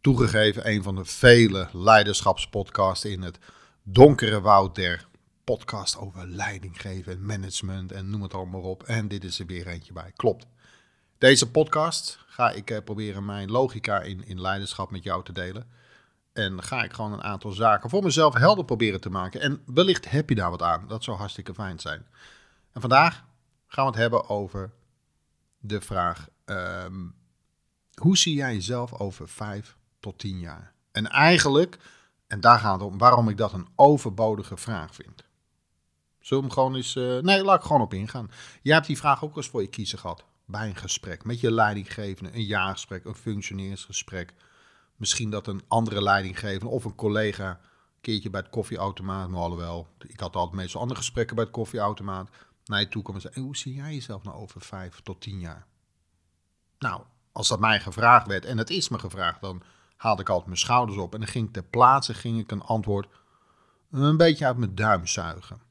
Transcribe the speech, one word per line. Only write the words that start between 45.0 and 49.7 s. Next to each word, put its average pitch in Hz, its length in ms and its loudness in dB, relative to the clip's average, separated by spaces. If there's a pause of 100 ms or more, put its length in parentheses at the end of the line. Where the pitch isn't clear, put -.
dat 104 180 -6
een 98 200 -8
andere 110 340 0
leidinggevende 98 720 -2
of 117 120 -6
een 104 100 -10
collega 104 540 -2
een - 520 -18
keertje 110 280 -6
bij 95 120 -6
het - 80 -16
koffieautomaat, 95 800 -8
maar 90 120 -6
alhoewel, 85 460 -8 (200)